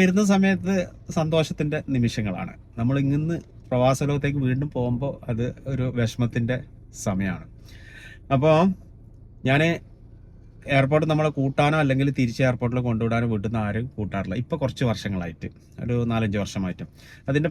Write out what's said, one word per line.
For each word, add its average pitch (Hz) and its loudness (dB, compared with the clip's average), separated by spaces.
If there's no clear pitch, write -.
വരുന്ന 185 4
സമയത്ത് 190 2
സന്തോഷത്തിൻ്റെ 156 0
നിമിഷങ്ങളാണ്. 107 -2
നമ്മൾ 127 2
ഇങ്ങിന്ന് 156 0
പ്രവാസ 127 4
ലോകത്തേക്ക് 143 -2
വീണ്ടും 139 0
പോകുമ്പോൾ 123 -2
അത് 117 -2
ഒരു 127 -2
വിഷമത്തിൻ്റെ 117 0
സമയമാണ്. 95 -2
അപ്പോൾ 156 6
ഞാൻ 139 4
എയർപോർട്ട് 139 4
നമ്മളെ 151 2
കൂട്ടാനോ 147 2
അല്ലെങ്കിൽ 135 2
തിരിച്ച് 127 0
എയർപോർട്ടിൽ 123 0
കൊണ്ടുവിടാനോ 117 0
വീട്ടിൽ 107 -2
നിന്ന് 113 -2
ആരും 110 -2
കൂട്ടാറില്ല. 98 -4
ഇപ്പോൾ 165 -4
കുറച്ച് 131 -2
വർഷങ്ങളായിട്ട്, 90 -6
ഒരു 120 -2
നാലഞ്ച് 110 0
വർഷമായിട്ടും. 92 -4
അതിൻ്റെ 147 0